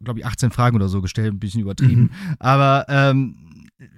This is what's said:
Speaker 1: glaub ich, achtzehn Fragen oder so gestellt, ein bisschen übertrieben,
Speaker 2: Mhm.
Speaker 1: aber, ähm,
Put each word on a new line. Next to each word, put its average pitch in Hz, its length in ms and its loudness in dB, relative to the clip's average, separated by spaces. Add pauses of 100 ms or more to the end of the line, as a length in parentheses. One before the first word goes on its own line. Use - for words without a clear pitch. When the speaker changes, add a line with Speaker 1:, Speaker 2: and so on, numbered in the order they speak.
Speaker 1:
glaub 117 140 -8
ich, 110 80 -10
achtzehn 113 260 -2
Fragen 120 260 2
oder 98 120 0
so 95 140 -2
gestellt, 110 320 -4
ein 95 60 -10
bisschen 107 200 -4
übertrieben, 120 420 2
Speaker 2:
Mhm. 185 360 -2
Speaker 1:
aber, 139 500 2
ähm, 135 480 2 (600)